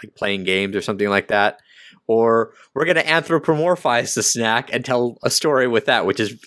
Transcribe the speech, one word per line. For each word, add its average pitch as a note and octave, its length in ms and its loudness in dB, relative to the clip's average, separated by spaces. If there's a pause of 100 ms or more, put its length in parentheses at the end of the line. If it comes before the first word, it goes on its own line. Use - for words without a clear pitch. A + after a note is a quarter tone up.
like, G#2+ 120 -20
playing G2 280 -4
games G2 320 -2
or F#2+ 60 -2
something G#2 280 -4
like G2+ 180 0
that, G#2 320 2 (480)
or A2+ 460 2 (200)
we're D3 120 -2
gonna E3 180 2
anthropomorphize D#3+ 1120 0
the A2+ 80 -2
snack A2+ 500 0
and B2+ 120 -4
tell B2 380 -2
a A#2+ 60 0
story C3 380 0
with A#2 180 2
that, A2+ 200 2
which G2 140 0
is, A2 280 -4